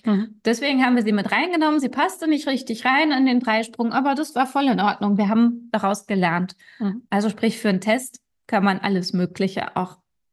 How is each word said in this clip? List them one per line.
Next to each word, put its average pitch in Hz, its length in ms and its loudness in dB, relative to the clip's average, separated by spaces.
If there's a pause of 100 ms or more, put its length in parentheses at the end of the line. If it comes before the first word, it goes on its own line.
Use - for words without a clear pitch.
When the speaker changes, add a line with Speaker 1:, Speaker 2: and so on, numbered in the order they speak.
Speaker 1:
Mhm. 214 400 0
Speaker 2:
Deswegen 254 400 0
haben 247 120 4
wir 233 80 2
sie 214 80 2
mit 202 180 -2
reingenommen. 311 480 0
Sie 269 100 0
passte 330 400 -2
nicht 302 200 -2
richtig 254 360 -4
rein 285 280 2
in 269 120 2
den 247 140 2
Dreisprung, 226 540 -2
aber 269 240 0
das 302 180 -6
war 269 140 0
voll 285 180 0
in 208 140 2
Ordnung. 202 360 0
Wir 202 120 0
haben 233 420 2
daraus 202 380 -2
gelernt. 180 480 0 (240)
Speaker 1:
Mhm. 208 280 -4
Speaker 2:
Also 208 220 0
sprich, 220 300 -2
für 220 80 0
einen 190 120 2
Test 233 400 -2 (280)
kann 202 160 2
man 196 160 2
alles 185 320 -2
Mögliche 180 640 -2
auch 185 220 -4 (340)